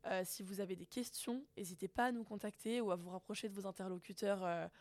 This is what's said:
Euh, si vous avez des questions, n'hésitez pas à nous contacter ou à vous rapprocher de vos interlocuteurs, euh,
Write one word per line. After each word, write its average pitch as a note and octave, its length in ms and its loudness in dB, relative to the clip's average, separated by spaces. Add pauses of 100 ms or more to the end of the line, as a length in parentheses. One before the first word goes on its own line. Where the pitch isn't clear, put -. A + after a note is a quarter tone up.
Euh, F#3+ 220 2
si - 160 -4
vous F#3+ 180 -4
avez F#3 160 0
des F3 80 -10
questions, B3 580 -2 (140)
n'hésitez F#3 320 -4
pas A#3+ 160 2
à B3 80 4
nous A#3 100 0
contacter A3 600 0
ou G3+ 80 4
à F3+ 60 6
vous F3 120 -6
rapprocher F#3+ 400 -4
de G3 60 -4
vos G3 120 -4
interlocuteurs, F#3+ 800 0
euh, E3+ 240 2 (120)